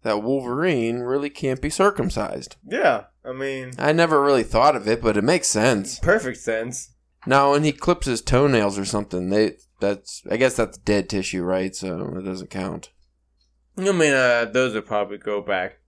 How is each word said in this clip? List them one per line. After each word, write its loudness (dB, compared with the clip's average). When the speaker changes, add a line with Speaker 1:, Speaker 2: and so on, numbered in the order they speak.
Speaker 1:
that -2
Wolverine -2
really -4
can't -4
be -4
circumcised. -2
Speaker 2:
Yeah, 0
I -12
mean -8
Speaker 1:
I 0
never 4
really 4
thought 4
of -4
it, 0
but 2
it 0
makes 2
sense. 0
Speaker 2:
Perfect 0
sense. -6
Speaker 1:
Now, 6
when 4
he 2
clips -2
his -2
toenails 2
or -2
something, -4
they, 2
that's, -4
I -2
guess 2
that's -2
dead 0
tissue, -4
right? -2
So -8
it -10
doesn't -10
count. -10
Speaker 2:
I -2
mean, 4
uh, 4
those 2
would -4
probably -4
go -4
back -4